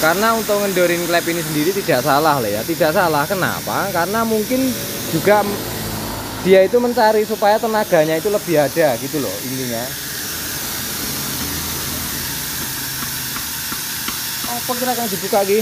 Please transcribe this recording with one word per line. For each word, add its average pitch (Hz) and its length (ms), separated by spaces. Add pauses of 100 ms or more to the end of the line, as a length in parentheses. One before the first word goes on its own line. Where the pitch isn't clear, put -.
Karena 208 320
untuk 208 240
ngendorin 175 480
klep 170 240
ini 170 80
sendiri 156 400
tidak 135 240
salah 147 320
lah 110 160
ya, 104 80
tidak 156 320
salah. 160 320
Kenapa? 147 640
Karena 185 320
mungkin 226 480 (440)
juga 185 280 (1040)
dia 190 160
itu 190 160
mencari 226 480
supaya 208 320
tenaganya 180 640
itu 180 80
lebih 185 320
ada 139 400
gitu 143 240
loh 95 80 (160)
intinya. 123 360 (4000)
Apa 254 160
kira 247 160
akan 240 160
dibuka 190 400
iki? 208 140